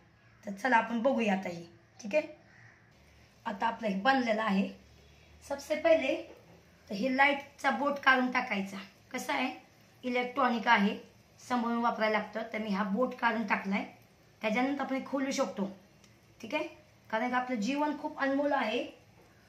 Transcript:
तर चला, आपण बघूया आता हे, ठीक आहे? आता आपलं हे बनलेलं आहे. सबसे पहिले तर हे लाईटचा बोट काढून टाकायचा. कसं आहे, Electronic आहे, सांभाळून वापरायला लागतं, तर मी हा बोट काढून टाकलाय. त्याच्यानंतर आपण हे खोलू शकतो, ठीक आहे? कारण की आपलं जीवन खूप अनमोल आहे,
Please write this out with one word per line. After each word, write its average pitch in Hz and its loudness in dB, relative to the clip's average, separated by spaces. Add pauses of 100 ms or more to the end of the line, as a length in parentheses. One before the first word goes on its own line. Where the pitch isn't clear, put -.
(460)
तर 202 -8
चला, 247 2
आपण 233 0
बघूया 233 2
आता 190 -2
हे, 170 -10 (380)
ठीक 226 -4
आहे? 302 -2 (1080)
आता 226 -2
आपलं 226 -2
हे 190 0
बनलेलं 226 2
आहे. 196 2 (800)
सबसे 277 -4
पहिले 320 4 (760)
तर - -6
हे 262 0
लाईटचा 277 2
बोट 277 0
काढून 254 4
टाकायचा. 202 -2 (340)
कसं - -4
आहे, 254 -2 (540)
Electronic 247 0
आहे, 220 6 (440)
सांभाळून 233 -2
वापरायला 220 2
लागतं, 208 -6 (120)
तर 220 -4
मी 214 -4
हा 196 0
बोट 240 0
काढून 220 0
टाकलाय. 196 -2 (580)
त्याच्यानंतर 254 0
आपण 262 -4
हे 262 -4
खोलू 269 -4
शकतो, - -2 (720)
ठीक 226 -6
आहे? 311 -2 (460)
कारण 233 -2
की 247 -2
आपलं 254 -2
जीवन 285 0
खूप - -8
अनमोल 277 2
आहे, 247 0 (640)